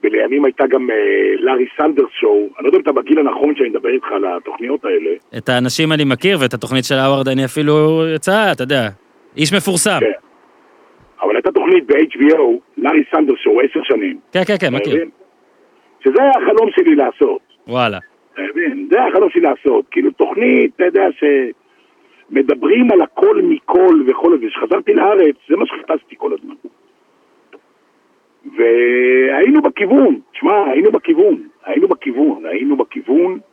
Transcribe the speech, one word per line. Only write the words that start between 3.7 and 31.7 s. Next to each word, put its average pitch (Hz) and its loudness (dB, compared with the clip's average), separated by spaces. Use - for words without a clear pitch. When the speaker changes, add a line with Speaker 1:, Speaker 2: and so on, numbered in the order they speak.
Speaker 1:
איתך 127 -4
על 101 -4
התוכניות 95 -8
האלה. 82 -2
Speaker 2:
את - -10
האנשים 127 -2
אני 151 0
מכיר, 151 -2
ואת 127 -2
התוכנית 127 -4
של 143 -4
הווארד 135 0
אני 135 -2
אפילו 151 0
יצא, 190 0
אתה 127 -6
יודע, 127 -2
איש 151 -2
מפורסם. 185 -2
Speaker 1:
כן. 113 0
אבל 95 0
הייתה - -2
תוכנית 165 2
ב-H 143 0
B 143 4
O, 156 2
לארי 147 0
סנדרס 147 0
שואו, 110 2
עשר 139 -2
שנים. 104 -2
Speaker 2:
כן, 185 0
כן, 208 0
כן, 180 -2
Speaker 1:
אתה 123 -2
Speaker 2:
מכיר. 107 -4
Speaker 1:
מבין? 160 -2
שזה 135 2
היה 277 4
החלום - 2
שלי 339 4
לעשות. 139 0
Speaker 2:
וואלה. 117 -2
Speaker 1:
אתה - -12
מבין? 320 -6
זה - 4
היה - 0
החלום 202 2
שלי - 0
לעשות. 131 0
כאילו, - 0
תוכנית, 247 0
אתה 185 0
יודע, 185 2
שמדברים 247 2
על 339 6
הכל 415 0
מכל 359 2
וכל 160 2
הזה. 120 -2
כשחזרתי 165 -2
לארץ, 180 2
זה 160 0
מה 202 -2
שחיפשתי - -8
כל - -6
הזמן. - -12
והיינו 127 2
בכיוון, 226 2
תשמע, 208 0
היינו 285 2
בכיוון, - 0
היינו 180 0